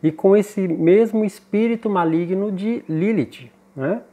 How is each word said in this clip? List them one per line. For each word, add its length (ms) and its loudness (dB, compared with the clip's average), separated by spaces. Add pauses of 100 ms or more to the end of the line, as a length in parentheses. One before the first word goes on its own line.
e 80 2
com 260 4
esse 300 -2
mesmo 580 2
espírito 640 -4
maligno 600 -2
de 380 -6
Lilith, 640 -4 (260)
né? 260 -4 (100)